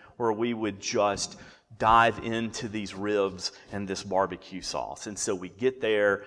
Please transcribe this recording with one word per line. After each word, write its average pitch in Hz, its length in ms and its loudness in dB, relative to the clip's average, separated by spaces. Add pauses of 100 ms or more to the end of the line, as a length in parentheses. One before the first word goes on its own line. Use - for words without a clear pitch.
(160)
where 117 160 0
we 117 220 0
would 107 260 -4
just 101 560 0 (440)
dive 113 440 6
into 113 460 -4
these 98 260 -8
ribs 98 560 0 (220)
and 101 120 -6
this 92 180 -6
barbecue 92 580 -2
sauce. 67 460 -8
And 104 120 -10
so 107 160 -2
we 90 140 -8
get 123 320 -2
there, 104 460 4